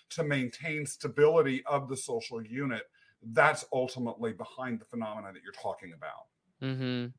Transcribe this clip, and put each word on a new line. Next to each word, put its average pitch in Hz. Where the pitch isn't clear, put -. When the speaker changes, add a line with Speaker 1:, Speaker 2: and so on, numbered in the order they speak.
Speaker 1:
to 160
maintain 147
stability 143
of 139
the 131
social 117
unit, 120
that's 143
ultimately 123
behind 113
the -
phenomena 107
that 90
you're 98
talking 92
about. 73
Speaker 2:
Mm-hmm. 127